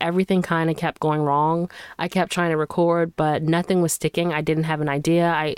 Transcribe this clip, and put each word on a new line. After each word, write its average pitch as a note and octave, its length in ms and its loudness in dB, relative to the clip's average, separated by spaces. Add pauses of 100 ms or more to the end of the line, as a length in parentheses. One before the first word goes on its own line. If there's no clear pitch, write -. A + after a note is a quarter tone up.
everything F3+ 420 0
kinda E3 320 0
kept D#3+ 260 -4
going D3+ 200 0
wrong. D3+ 500 2 (280)
I F3+ 100 -4
kept F3+ 240 -2
trying F3 180 0
to D#3 60 0
record, E3+ 580 0
but D3+ 280 0
nothing F3 400 2
was E3 100 0
sticking. E3 400 -2
I D3+ 80 -2
didn't D#3+ 240 0
have D#3 160 -2
an D3+ 80 -2
idea. E3 400 2
I, D#3 300 -2